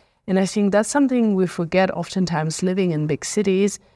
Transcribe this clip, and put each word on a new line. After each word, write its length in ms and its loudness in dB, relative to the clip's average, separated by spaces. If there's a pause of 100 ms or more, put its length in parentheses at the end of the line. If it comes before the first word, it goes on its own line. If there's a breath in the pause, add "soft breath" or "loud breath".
(260 soft breath)
And 120 2
I 60 2
think 280 0
that's 180 2
something 460 2
we 100 2
forget 500 0
oftentimes 680 -2
living 280 0
in 160 -2
big 180 -4
cities, 540 0 (180 soft breath)